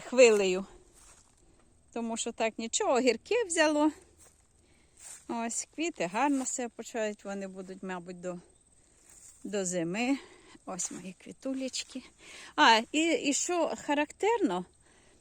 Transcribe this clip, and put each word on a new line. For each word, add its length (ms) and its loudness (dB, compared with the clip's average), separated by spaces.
хвилею. 680 6
Тому 240 -6
що 160 -6
так 260 -4
нічого, 340 -2
огірки 520 2
взяло. 480 2
Ось, 460 -6
квіти 320 -4
гарно 400 0
себе 300 -6
почувають, 480 -6
вони 240 -8
будуть, 340 -14
мабуть, 380 -10
до, 180 -8
до 200 -4
зими. 540 -2
Ось 240 -6
мої 340 -14
квітулечки. 800 -8
А, 260 8
і, 200 2
і 220 2
що 400 -2
характерно, 800 0